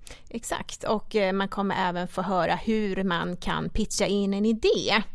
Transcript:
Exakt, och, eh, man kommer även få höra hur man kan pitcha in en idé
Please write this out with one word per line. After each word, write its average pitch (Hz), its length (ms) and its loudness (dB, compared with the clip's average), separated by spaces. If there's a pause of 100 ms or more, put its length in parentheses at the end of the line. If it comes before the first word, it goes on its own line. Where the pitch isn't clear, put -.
(300)
Exakt, - 540 -8
och, - 320 -2
eh, 190 180 4
man 196 140 0
kommer 190 420 0
även 175 180 -2
få 185 140 -4
höra 175 340 2
hur 208 480 0
man 175 340 -2
kan 160 320 -2
pitcha - 360 0
in 196 280 2
en 202 120 2
idé 220 580 4 (120)